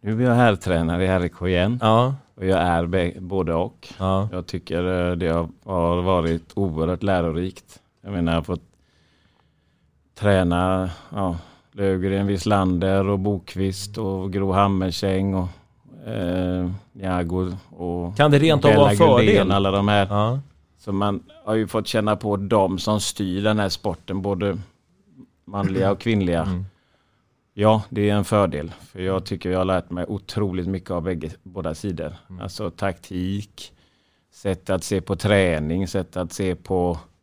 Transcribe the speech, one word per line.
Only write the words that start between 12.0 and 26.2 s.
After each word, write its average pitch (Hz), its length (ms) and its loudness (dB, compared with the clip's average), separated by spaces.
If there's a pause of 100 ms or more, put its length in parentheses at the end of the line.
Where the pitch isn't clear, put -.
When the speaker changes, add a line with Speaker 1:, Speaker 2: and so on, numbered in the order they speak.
Speaker 1:
Wislander 95 840 2
och 101 100 0
Bokvist 98 800 -4
och 95 340 -4
Gro 98 200 0
Hammerseng 95 840 0
och, 92 140 -2 (600)
eh, 90 640 -2 (220)
Njago 92 600 -4 (180)
och 87 460 -6
Speaker 2:
Kan 147 140 6
det 143 80 6
rent 151 260 4
av - 60 8
vara 143 80 8
Speaker 1:
Bella 143 120 8
Speaker 2:
en - 60 2
fördel? 120 300 8
Speaker 1:
Guldén, 98 260 4
alla 98 180 2
de 101 180 2
här. 104 220 4
Speaker 2:
Ja. 107 300 0 (380)
Speaker 1:
Så - 140 -10
man 101 300 -2 (220)
har 110 100 -2
ju 110 120 0
fått 110 200 -4
känna 107 300 0
på 101 200 -2
dem 95 420 2
som 107 220 0
styr 98 420 -4
den 107 160 2
här 101 100 0
sporten, 95 540 -6
både 101 360 -2 (840)
manliga 95 460 -2
och 98 100 -2
kvinnliga. 90 420 0